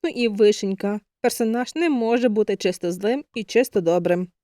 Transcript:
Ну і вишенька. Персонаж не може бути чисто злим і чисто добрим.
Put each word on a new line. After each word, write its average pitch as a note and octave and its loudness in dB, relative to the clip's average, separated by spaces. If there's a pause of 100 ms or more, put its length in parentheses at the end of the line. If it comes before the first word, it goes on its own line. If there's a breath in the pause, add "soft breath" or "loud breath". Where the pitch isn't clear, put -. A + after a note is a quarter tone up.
Ну E4 -2
і A#3 0
вишенька. G3+ 0 (220)
Персонаж A#3+ -2
не E4 0
може A#3 2
бути G#3 0
чисто F3+ -4
злим A3+ -2 (100)
і A3 -8
чисто A3+ 0
добрим. F3 0 (160)